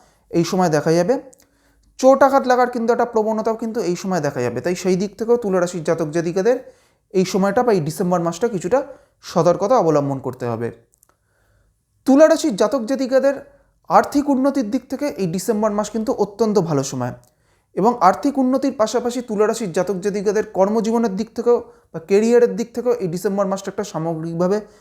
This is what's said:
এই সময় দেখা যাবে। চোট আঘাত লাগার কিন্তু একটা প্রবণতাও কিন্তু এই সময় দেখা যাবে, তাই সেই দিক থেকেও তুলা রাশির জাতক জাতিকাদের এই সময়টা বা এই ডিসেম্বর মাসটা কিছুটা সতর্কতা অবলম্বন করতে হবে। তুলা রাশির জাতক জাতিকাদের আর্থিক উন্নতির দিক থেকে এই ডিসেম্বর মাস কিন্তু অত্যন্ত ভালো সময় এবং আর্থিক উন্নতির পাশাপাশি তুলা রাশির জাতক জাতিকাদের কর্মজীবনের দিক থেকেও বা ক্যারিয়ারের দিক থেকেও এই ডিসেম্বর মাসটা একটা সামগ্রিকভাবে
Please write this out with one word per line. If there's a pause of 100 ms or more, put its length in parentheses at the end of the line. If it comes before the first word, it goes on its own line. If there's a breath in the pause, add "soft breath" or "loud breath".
(300 soft breath)
এই
সময়
দেখা
যাবে। (760 soft breath)
চোট
আঘাত
লাগার
কিন্তু
একটা
প্রবণতাও
কিন্তু
এই
সময়
দেখা
যাবে,
তাই
সেই
দিক
থেকেও
তুলা
রাশির
জাতক
জাতিকাদের (540 soft breath)
এই
সময়টা
বা
এই
ডিসেম্বর
মাসটা
কিছুটা (400 loud breath)
সতর্কতা
অবলম্বন
করতে
হবে। (1300)
তুলা
রাশির
জাতক
জাতিকাদের (540)
আর্থিক
উন্নতির
দিক
থেকে
এই
ডিসেম্বর
মাস
কিন্তু
অত্যন্ত
ভালো
সময় (600)
এবং
আর্থিক
উন্নতির
পাশাপাশি
তুলা
রাশির
জাতক
জাতিকাদের
কর্মজীবনের
দিক
থেকেও (340 soft breath)
বা
ক্যারিয়ারের
দিক
থেকেও
এই
ডিসেম্বর
মাসটা
একটা
সামগ্রিকভাবে (200 soft breath)